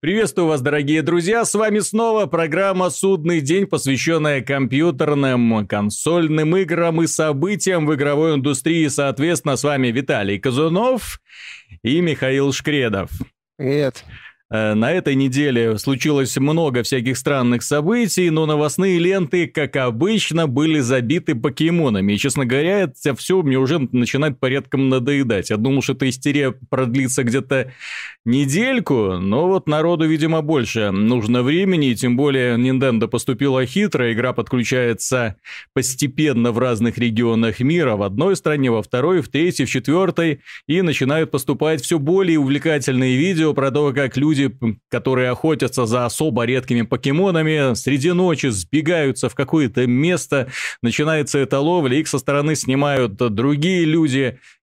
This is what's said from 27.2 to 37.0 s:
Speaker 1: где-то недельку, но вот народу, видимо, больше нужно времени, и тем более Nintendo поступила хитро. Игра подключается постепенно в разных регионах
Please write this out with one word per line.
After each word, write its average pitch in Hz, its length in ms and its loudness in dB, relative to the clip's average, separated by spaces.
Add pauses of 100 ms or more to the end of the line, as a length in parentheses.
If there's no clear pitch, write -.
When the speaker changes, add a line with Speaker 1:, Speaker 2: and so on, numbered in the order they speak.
Speaker 1:
где-то 131 480 -2 (520)
недельку, 139 960 0
но 107 280 0
вот 190 200 0
народу, 156 400 2
видимо, 160 340 2
больше 120 500 0
нужно 117 520 2
времени, 160 480 2
и 113 40 0
тем 123 220 0
более 135 400 2
Nintendo 127 500 2
поступила 131 600 0
хитро. 127 460 0
Игра 117 200 -2
подключается 120 1040 -2 (380)
постепенно 127 800 0
в 107 80 0
разных 120 380 0
регионах 113 600 0